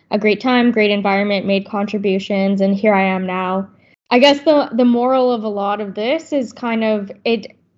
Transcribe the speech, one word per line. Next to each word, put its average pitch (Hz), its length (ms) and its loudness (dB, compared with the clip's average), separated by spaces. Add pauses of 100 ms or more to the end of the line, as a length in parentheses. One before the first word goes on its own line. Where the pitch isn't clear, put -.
(100)
a 214 80 -2
great 202 220 0
time, 247 300 2
great 208 220 2
environment, 202 540 0
made 196 200 0
contributions, 196 920 -2
and 196 160 2
here 208 180 2
I 190 80 2
am 185 240 -2
now. 185 420 -4 (420)
I 247 100 4
guess 285 220 4
the, 294 300 2
the 240 120 2
moral 247 480 2
of 226 100 -4
a 220 60 -4
lot 202 320 -4
of 202 140 -10
this 269 380 -4
is 277 200 -2
kind 226 320 -4
of 208 260 -2 (140)
it, 226 320 -4 (220)